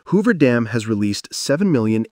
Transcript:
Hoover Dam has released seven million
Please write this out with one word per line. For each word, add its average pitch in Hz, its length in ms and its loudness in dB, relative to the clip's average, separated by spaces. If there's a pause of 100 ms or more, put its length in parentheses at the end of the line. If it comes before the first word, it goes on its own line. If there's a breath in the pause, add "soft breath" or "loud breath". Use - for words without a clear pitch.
Hoover 208 280 2
Dam 123 340 2
has 107 200 -4
released 104 460 -2
seven 175 380 -2
million 110 400 0